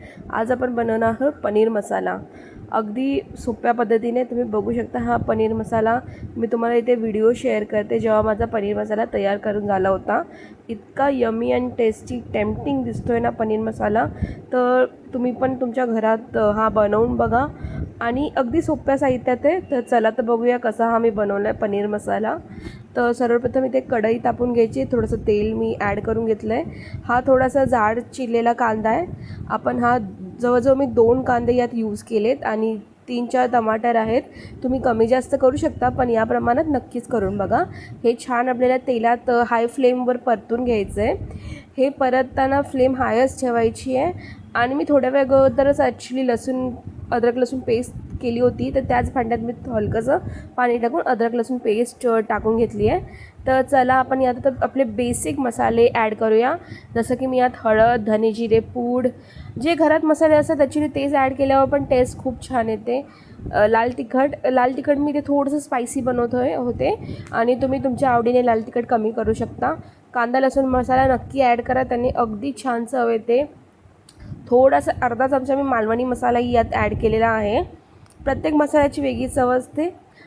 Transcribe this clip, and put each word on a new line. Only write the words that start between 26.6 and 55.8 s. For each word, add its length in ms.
हा 220
थोडासा 380
जाड 360
चिरलेला 520
कांदा 380
आहे. 160
आपण 300
हा 200
जवळजवळ 340
मी 120
दोन 360
कांदे 320
यात 180
यूज 300
केलेत 420
आणि 340
तीन 180
चार 260
टमाटर 440
आहेत. 260
तुम्ही 180
कमी 260
जास्त 340
करू 160
शकता, 320
पण 220
या 140
प्रमाणात 440
नक्कीच 380
करून 300
बघा. 280
हे 140
छान 300
आपल्याला 280
तेलात, 540
अ, 160
हाय 200
फ्लेमवर 500
परतून 480
घ्यायचं 380
आहे. 120
हे 100
परतताना 760
फ्लेम 320
हायच 460
ठेवायची 560
आहे. 440
आणि 200
मी 140
थोड्या 220
वेळ 120
अगोदरच 580
actually 440
लसूण, 460
अद्रक 240
लसूण 240
पेस्ट 320
केली 180
होती, 340
तर 60
त्याच 320
भांड्यात 280
मी 120
हलकंसं 480
पाणी 220
टाकून 240
अद्रक 320
लसूण 240
पेस्ट, 480
अ, 220
टाकून 280
घेतली 320
आहे. 120
तर 160
चला 320
आपण 280
यात 120
आता 140
आपले 220
बेसिक 540
मसाले 560